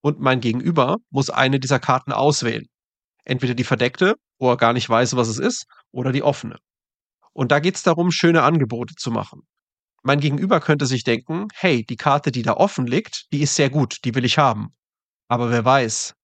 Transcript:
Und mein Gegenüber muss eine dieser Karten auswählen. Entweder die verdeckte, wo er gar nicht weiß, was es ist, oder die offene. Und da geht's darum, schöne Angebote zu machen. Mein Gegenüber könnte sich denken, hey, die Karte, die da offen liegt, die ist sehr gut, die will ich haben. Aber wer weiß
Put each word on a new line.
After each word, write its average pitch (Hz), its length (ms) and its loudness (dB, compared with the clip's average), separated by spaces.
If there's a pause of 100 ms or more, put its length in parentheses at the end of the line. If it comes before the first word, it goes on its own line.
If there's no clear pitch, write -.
Und 147 200 -2
mein 127 200 0
Gegenüber 127 560 0 (140)
muss 135 200 -2
eine 131 280 0
dieser 131 220 0
Karten 127 320 -2
auswählen. 117 540 0 (580)
Entweder 127 300 -2
die 120 100 -2
verdeckte, 127 520 0 (220)
wo 127 120 2
er 120 60 2
gar 117 160 2
nicht 120 160 -2
weiß, 117 280 2
was 117 120 0
es 113 100 -4
ist, 202 280 -4 (240)
oder 127 220 -4
die 135 100 -2
offene. - 360 -2 (760)
Und 131 200 0
da 147 60 4
geht's 175 240 -2
darum, 170 280 2
schöne 165 320 4
Angebote 123 520 0
zu - 160 -8
machen. 107 320 -6 (600)
Mein 143 180 2
Gegenüber 151 400 0
könnte 147 260 0
sich 123 180 -2
denken, 160 500 -4
hey, 135 300 0
die 120 120 -10
Karte, 143 340 0
die 120 120 -4
da - 100 0
offen 147 340 0
liegt, - 460 -4
die 147 100 -2
ist - 140 -2
sehr 139 140 2
gut, 139 340 -2
die 117 100 -4
will 127 100 -2
ich 127 140 2
haben. 110 360 0 (520)
Aber 120 240 0
wer 117 140 2
weiß 127 600 0